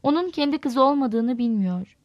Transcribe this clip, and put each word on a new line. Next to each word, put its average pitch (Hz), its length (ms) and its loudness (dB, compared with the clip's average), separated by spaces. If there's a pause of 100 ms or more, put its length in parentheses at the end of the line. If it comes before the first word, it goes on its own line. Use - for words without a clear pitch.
onun 320 260 0
kendi 294 280 -2
kızı 262 260 0
olmadığını 254 540 2
bilmiyor. 196 680 -2